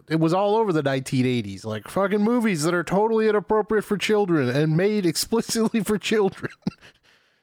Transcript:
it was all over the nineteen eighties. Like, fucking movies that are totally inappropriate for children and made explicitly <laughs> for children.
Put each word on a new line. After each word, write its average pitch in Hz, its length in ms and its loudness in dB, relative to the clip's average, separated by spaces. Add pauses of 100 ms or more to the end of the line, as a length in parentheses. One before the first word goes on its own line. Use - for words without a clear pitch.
(100)
it 156 100 0
was 160 140 2
all 202 220 2
over 220 180 2
the 156 80 0
nineteen 135 420 0
eighties. 110 400 -2
Like, 107 240 -8
fucking 196 320 0
movies 214 440 0
that 175 100 0
are 175 100 0
totally 220 440 0
inappropriate 208 560 0
for 208 120 -2
children 175 540 2
and 151 260 2
made 202 300 2
explicitly 220 720 -2
<laughs> 185 40 -2
for 214 120 0
children. 196 540 -2 (920)